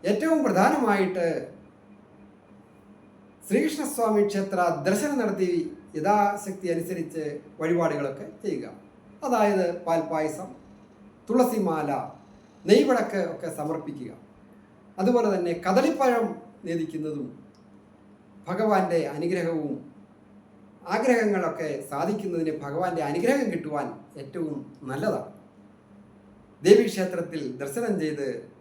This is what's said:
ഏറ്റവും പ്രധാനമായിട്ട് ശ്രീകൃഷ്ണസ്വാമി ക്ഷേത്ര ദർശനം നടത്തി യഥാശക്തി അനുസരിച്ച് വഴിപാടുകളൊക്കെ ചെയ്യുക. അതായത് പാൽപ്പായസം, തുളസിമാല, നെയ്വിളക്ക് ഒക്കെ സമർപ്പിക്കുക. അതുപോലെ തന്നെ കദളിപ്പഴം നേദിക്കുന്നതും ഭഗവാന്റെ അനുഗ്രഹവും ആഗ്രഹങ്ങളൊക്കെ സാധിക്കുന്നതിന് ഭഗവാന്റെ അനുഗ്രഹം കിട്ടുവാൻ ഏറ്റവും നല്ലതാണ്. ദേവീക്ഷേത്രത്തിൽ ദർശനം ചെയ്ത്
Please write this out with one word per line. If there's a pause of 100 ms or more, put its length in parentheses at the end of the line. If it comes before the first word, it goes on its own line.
(120)
ഏറ്റവും
പ്രധാനമായിട്ട് (2250)
ശ്രീകൃഷ്ണസ്വാമി (100)
ക്ഷേത്ര (280)
ദർശനം
നടത്തി (460)
യഥാശക്തി
അനുസരിച്ച് (360)
വഴിപാടുകളൊക്കെ (180)
ചെയ്യുക. (600)
അതായത് (200)
പാൽപ്പായസം, (760)
തുളസിമാല, (760)
നെയ്വിളക്ക് (120)
ഒക്കെ (100)
സമർപ്പിക്കുക. (920)
അതുപോലെ
തന്നെ (120)
കദളിപ്പഴം (420)
നേദിക്കുന്നതും (1200)
ഭഗവാന്റെ (160)
അനുഗ്രഹവും (1200)
ആഗ്രഹങ്ങളൊക്കെ (200)
സാധിക്കുന്നതിന് (100)
ഭഗവാന്റെ
അനുഗ്രഹം
കിട്ടുവാൻ (340)
ഏറ്റവും (320)
നല്ലതാണ്. (1300)
ദേവീക്ഷേത്രത്തിൽ (200)
ദർശനം
ചെയ്ത് (340)